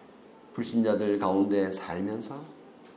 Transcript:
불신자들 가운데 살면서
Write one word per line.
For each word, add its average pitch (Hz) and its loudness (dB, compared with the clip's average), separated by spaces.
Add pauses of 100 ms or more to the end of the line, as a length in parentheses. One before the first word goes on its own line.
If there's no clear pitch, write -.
(540)
불신자들 107 2
가운데 98 2
살면서 101 -6 (640)